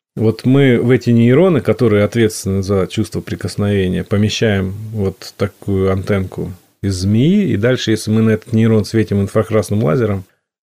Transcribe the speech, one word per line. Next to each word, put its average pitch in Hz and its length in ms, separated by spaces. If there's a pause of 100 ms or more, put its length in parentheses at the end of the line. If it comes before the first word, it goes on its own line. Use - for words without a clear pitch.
(160)
Вот 110 300
мы 131 340
в 120 100
эти 123 200
нейроны, 127 500
которые 104 460
ответственны 101 580
за 95 240
чувство - 320
прикосновения, 92 840
помещаем 101 680 (200)
вот 98 420
такую 95 560
антенку 92 640 (280)
из 98 140
змеи, 127 540
и 98 80
дальше, 120 340
если 107 180
мы 110 120
на 110 100
этот 110 220
нейрон 110 320
светим 104 340
инфракрасным 104 640
лазером, 110 400 (400)